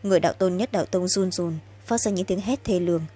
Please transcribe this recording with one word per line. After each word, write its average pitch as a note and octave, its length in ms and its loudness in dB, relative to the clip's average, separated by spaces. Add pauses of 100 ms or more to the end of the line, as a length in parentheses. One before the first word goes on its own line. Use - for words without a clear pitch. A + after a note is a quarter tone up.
Người F#3+ 160 4
đạo D#3+ 140 2
tôn F3+ 240 0
Nhất A3+ 140 -2
Đạo F#3+ 140 0
Tông F3+ 220 -2
run F#3 240 0
run, E3+ 220 -2 (320)
phát A#3 160 0
ra G#3+ 100 0
những F#3 140 -2
tiếng G3 160 -2
hét A#3+ 220 -4
thê F#3+ 160 0
lương, E3+ 220 0 (140)